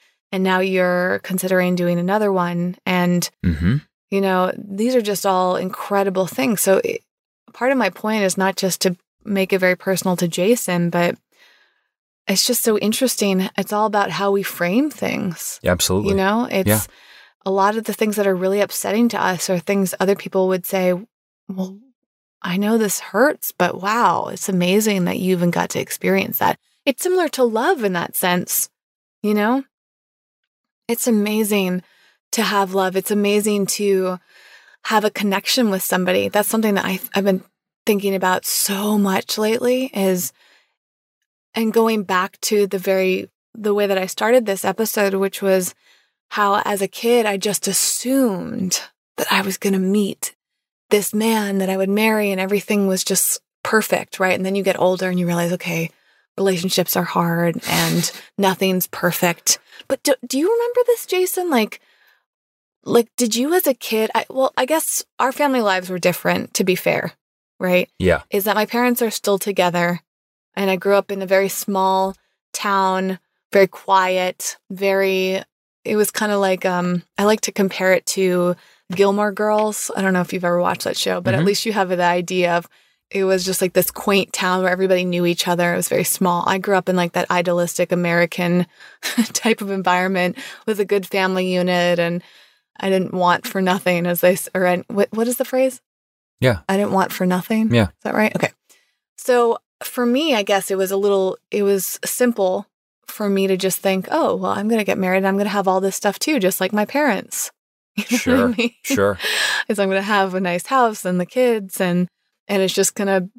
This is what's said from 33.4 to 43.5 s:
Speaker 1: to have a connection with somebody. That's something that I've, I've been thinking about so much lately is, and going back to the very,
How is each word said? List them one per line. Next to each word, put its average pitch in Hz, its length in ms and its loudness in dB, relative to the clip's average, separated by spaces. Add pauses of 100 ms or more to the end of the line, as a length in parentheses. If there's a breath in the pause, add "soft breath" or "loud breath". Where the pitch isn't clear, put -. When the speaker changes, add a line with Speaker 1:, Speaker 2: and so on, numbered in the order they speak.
Speaker 1:
to 185 520 0 (680 soft breath)
have 220 200 0
a 208 60 2
connection 208 600 0
with 190 120 0
somebody. 185 460 0
That's 202 200 0
something 220 260 0
that 190 100 0
I've, 190 300 -6
I've 196 100 0
been 185 200 0 (420)
thinking 196 280 0
about 185 320 0
so 208 520 -2
much 196 400 0
lately 247 560 0
is, 185 380 0 (1200 soft breath)
and 220 180 0
going 226 320 2
back 185 380 -2
to 208 240 2
the 190 120 -4
very, 190 500 0 (260)